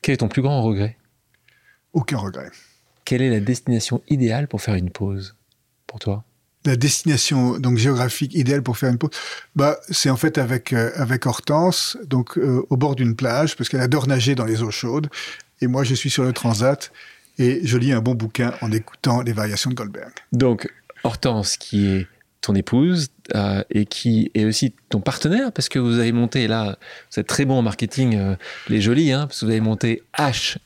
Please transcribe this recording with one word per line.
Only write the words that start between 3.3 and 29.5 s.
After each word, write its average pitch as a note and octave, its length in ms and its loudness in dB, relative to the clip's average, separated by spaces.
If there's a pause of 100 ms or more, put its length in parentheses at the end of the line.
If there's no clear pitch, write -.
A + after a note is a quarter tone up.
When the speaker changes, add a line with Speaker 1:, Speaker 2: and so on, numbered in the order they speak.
Speaker 1:
la A2 100 2
destination A#2+ 680 -2
idéale C3 400 2
pour G#2+ 140 -6
faire G#2+ 120 0
une F2+ 160 0
pause, G2 460 -6 (500)
pour - 140 -16
toi ? G#2 240 -4 (420)
Speaker 2:
La C3+ 100 4
destination, C3 840 2
donc, B2+ 180 2
géographique B2 580 0
idéale C#3 280 2
pour A#2+ 160 -4
faire C3+ 120 0
une B2 80 4
pause, D3+ 120 -2 (440)
bah, C#3+ 240 2 (120)
c'est - 180 0
en C3 80 2
fait D#3 220 0
avec, B2+ 340 -2
euh, A#2 240 2
avec B2+ 300 -2
Hortense, E3 800 0
donc, B2+ 320 0
euh, C3 320 2
au C#3 80 2
bord C#3 180 2
d'une A#2 180 2
plage, B2+ 400 0
parce A#2+ 140 -6
qu'elle C3 140 -2
adore B2+ 260 0
nager C3+ 260 2
dans A#2+ 120 -2
les A2+ 160 0
eaux A2+ 80 -4
chaudes. C3+ 380 -4 (520)
Et C3+ 60 0
moi, B2+ 180 0
je B2+ 100 0
suis B2+ 160 -2
sur C3 140 0
le B2+ 80 0
transat A#2+ 580 0 (480)
et C3 280 4
je A#2 100 2
lis B2 160 2
un A#2 80 2
bon A#2+ 140 2
bouquin A2+ 480 -2
en A2+ 100 -2
écoutant A#2 480 0
les A#2+ 120 -2
variations G#2 380 -2
de B2 40 0
Goldberg. G#2+ 360 -10 (220)
Speaker 1:
Donc, A#2+ 400 2 (320)
Hortense, A2+ 540 -2
qui G2+ 280 0
est F#2+ 200 0 (340)
ton G#2+ 140 0
épouse, C#3 540 2 (260)
euh, G2+ 360 0
et G#2 140 2
qui A2+ 500 0
est G#2+ 120 2
aussi A2 280 0 (140)
ton G#2+ 120 0
partenaire, G3+ 520 0
parce - 160 -4
que - 100 -2
vous A#2+ 200 2
avez A#2 140 2
monté, A#2 360 0
là, G#2+ 300 -2 (340)
vous - 80 -4
êtes G#2 60 -4
très - 180 0
bon C3+ 140 2
en A#2+ 40 4
marketing, A#2 540 0
euh, G2 200 0 (320)
les A2 120 2
jolis, C3 320 4
hein, C#3+ 140 0
parce - 140 -10
que - 40 -6
vous A2 60 0